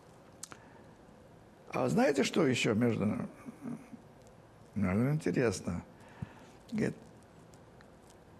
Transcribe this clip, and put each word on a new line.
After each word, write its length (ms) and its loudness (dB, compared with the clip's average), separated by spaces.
«А 180 0
знаете, 340 2
что 220 2
еще 300 2
между 300 2
нами?» 220 -2
Я 180 0
говорю: 200 2
«Интересно». 680 0
Говорит: 240 -2